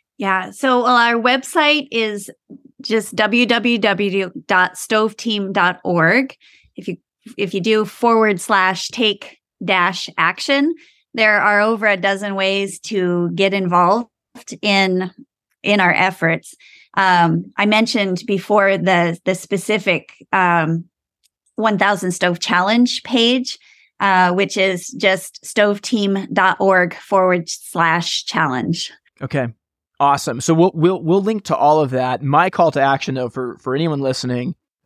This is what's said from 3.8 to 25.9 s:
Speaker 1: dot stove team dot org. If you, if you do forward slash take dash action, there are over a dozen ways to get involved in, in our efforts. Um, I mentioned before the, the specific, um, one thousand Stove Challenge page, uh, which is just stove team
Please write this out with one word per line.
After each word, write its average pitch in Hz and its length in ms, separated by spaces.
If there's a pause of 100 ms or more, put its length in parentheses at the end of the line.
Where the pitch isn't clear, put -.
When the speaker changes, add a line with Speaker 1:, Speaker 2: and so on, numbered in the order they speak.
Speaker 1:
dot 185 320
stove 220 380
team 202 360
dot 180 300
org. 185 540 (400)
If 180 100
you, 180 120 (380)
if 190 160
you 196 80
do 214 240
forward 220 560
slash 190 480
take 214 500 (260)
dash 180 520
action, 277 560 (420)
there 214 260
are 208 200
over 220 280
a 202 80
dozen 196 400
ways 196 440
to 175 540
get 190 180
involved 185 560 (540)
in, 190 480 (540)
in 208 160
our 175 120
efforts. 185 640 (420)
Um, 175 500 (100)
I 202 100
mentioned 208 580
before 196 540
the, 175 460
the 185 100
specific, 190 800 (200)
um, 170 520 (720)
one 220 200
thousand 190 360
Stove 175 260
Challenge 208 640
page, 247 560 (400)
uh, 185 320
which 190 260
is 190 340
just - 540
stove 208 380
team 196 500